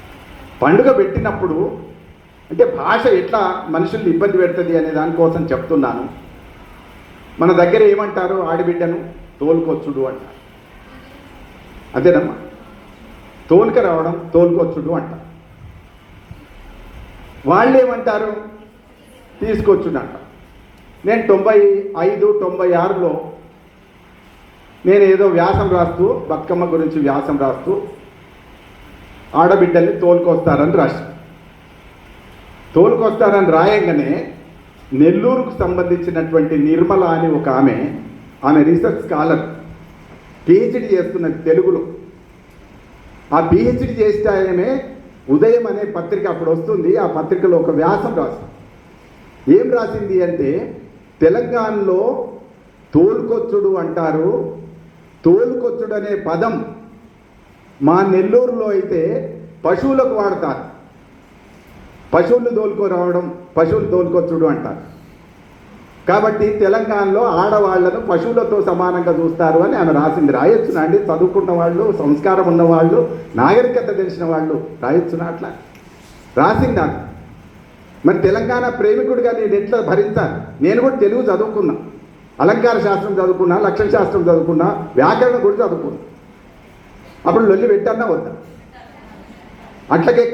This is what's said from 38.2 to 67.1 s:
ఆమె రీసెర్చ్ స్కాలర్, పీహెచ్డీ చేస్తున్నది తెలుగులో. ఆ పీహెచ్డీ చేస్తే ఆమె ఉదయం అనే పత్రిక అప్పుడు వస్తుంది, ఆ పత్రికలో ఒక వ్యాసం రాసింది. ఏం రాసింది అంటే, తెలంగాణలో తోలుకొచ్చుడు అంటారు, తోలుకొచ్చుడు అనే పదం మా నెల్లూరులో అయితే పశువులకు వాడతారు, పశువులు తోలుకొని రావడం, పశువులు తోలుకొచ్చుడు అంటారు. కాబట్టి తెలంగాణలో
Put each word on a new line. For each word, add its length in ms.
ఆమె 200
రీసెర్చ్ 380
స్కాలర్, 360
పీహెచ్డీ 480
చేస్తున్నది 440
తెలుగులో. 340
ఆ 40
పీహెచ్డీ 420
చేస్తే 260
ఆమె 160
ఉదయం 380
అనే 120
పత్రిక 360
అప్పుడు 220
వస్తుంది, 380
ఆ 20
పత్రికలో 460
ఒక 160
వ్యాసం 400
రాసింది. 280
ఏం 80
రాసింది 400
అంటే, 220
తెలంగాణలో 800
తోలుకొచ్చుడు 760
అంటారు, 500
తోలుకొచ్చుడు 760
అనే 120
పదం 260
మా 80
నెల్లూరులో 600
అయితే 260
పశువులకు 560
వాడతారు, 420
పశువులు 440
తోలుకొని 380
రావడం, 300
పశువులు 360
తోలుకొచ్చుడు 600
అంటారు. 280
కాబట్టి 380
తెలంగాణలో 600